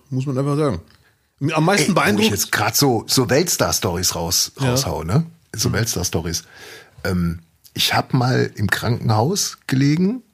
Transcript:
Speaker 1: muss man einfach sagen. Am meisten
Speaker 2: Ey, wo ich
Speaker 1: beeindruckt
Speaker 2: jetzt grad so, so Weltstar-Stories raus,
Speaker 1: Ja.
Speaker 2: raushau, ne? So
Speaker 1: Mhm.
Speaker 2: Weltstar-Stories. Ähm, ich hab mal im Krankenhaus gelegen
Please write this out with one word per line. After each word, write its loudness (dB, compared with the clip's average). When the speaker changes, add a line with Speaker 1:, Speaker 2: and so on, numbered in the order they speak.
Speaker 1:
muss -4
man -4
einfach -2
sagen. 0
Am 2
meisten 4
Speaker 2:
Ey, 2
wo 4
ich 0
Speaker 1:
beeindruckt 2
Speaker 2:
jetzt -4
grad 0
so, 2
so 2
Weltstar-Stories 0
raus, -2
Speaker 1:
Ja. 0
Speaker 2:
raushau, -2
ne? 2
So -2
Speaker 1:
Mhm. 0
Speaker 2:
Weltstar-Stories. -2
Ähm, 0
ich -2
hab 0
mal 2
im -2
Krankenhaus 0
gelegen 2